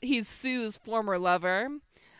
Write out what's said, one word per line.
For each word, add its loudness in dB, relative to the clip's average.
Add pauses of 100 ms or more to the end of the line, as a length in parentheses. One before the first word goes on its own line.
he's 0
Sue's -2
former 0
lover. 2 (500)